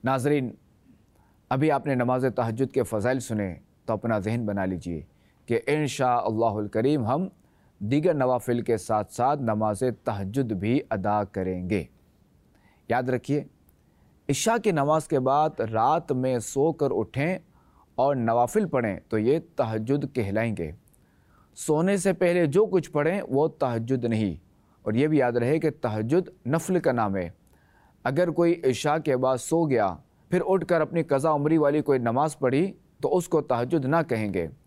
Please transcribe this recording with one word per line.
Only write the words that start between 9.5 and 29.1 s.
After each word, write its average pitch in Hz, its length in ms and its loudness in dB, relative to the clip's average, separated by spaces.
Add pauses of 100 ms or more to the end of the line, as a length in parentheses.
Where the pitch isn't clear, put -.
تہجد 110 480 -4
بھی 107 280 0 (100)
ادا 104 340 0
کریں 92 460 -4
گے۔ 92 140 0 (1040)
یاد 123 140 0
رکھیے، 131 420 -2 (840)
عشاء 220 340 0
کی 214 80 2
نماز 151 380 0
کے 139 120 2
بعد 143 400 2
رات 113 520 0
میں 127 260 0
سو 135 340 0
کر 143 180 -2
اٹھیں 135 480 -2 (560)
اور 139 220 0
نوافل 120 520 0
پڑھیں 113 400 -2
تو 110 100 -2
یہ 123 200 2 (160)
تہجد 123 600 -2
کہلائیں 110 440 -2
گے۔ 78 140 -6 (840)
سونے 170 420 0
سے 180 160 0
پہلے 175 340 2
جو 185 200 4
کچھ 185 240 -2
پڑھیں 160 380 0
وہ 143 200 2
تہجد 120 560 -2
نہیں۔ 110 300 0 (480)
اور 107 100 -4
یہ 127 140 2
بھی 156 120 2
یاد 123 140 2
رہے 120 260 2
کہ 151 120 0 (100)
تہجد 117 680 -2
نفل 165 340 0
کا 139 120 2
نام 107 240 0
ہے۔ 87 140 -2 (760)
اگر 165 260 0
کوئی 170 340 2
عشاء 139 320 2
کے 143 200 0